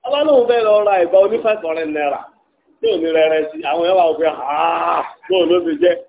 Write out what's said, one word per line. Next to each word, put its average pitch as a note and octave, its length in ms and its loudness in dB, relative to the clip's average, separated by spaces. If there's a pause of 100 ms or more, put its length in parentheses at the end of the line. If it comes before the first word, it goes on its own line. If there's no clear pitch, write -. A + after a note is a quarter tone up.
Ọba C#4+ 160 -2
lóun C#4 260 2
fẹ́ A#3+ 160 2
lọ G#3+ 180 2
ra G3+ 160 0
ìbọn F3+ 240 2
oní G3+ 180 2
five G#3+ 220 -2
hundred D#3+ 280 -6
naira. D3 320 -4 (640)
Tí A3+ 40 -2
ò G#3+ 100 0
ní E3 120 -2
rẹrẹ D#3+ 360 2
sí, D#3 160 -10
àwọn D#3 240 -2
ẹwà F#3 180 2
òfin, D#3 300 0 (140)
"Àá, E3 560 -2 (200)
bóun F3+ 240 2
ló F3 120 2
ti E3+ 160 -2
jẹ?" E3+ 180 2 (160)